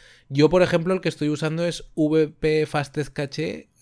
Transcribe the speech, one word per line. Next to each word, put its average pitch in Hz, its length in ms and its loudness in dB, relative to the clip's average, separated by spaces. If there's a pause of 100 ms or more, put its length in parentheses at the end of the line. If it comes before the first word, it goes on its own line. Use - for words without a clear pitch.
(300)
Yo, 147 200 4
por 180 120 4
ejemplo, 170 320 2
el 185 80 -2
que 175 80 -2
estoy 151 200 -4
usando 160 360 -4
es - 300 -6
V 156 320 2
P 156 400 0
Fastest 143 440 -4
Cache, 160 580 -8 (120)